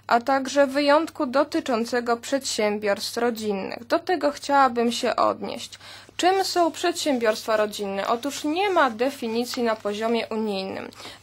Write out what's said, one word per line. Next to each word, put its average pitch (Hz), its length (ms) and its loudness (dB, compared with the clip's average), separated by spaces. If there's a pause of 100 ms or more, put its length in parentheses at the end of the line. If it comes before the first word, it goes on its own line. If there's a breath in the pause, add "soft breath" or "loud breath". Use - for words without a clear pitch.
a 233 140 4
także 269 460 2
wyjątku 285 600 2
dotyczącego 240 880 0
przedsiębiorstw 208 1000 -2
rodzinnych. 220 680 -2
Do 320 140 0
tego 311 340 0
chciałabym 247 600 2
się 233 240 -2
odnieść. - 640 -2 (380 loud breath)
Czym 370 280 4
są 349 280 2
przedsiębiorstwa 233 840 0
rodzinne? 208 520 -2
Otóż 269 360 -2
nie 349 260 0
ma 311 200 4
definicji 240 720 -2
na 220 140 0
poziomie 220 500 -2
unijnym. 202 640 -4 (340 loud breath)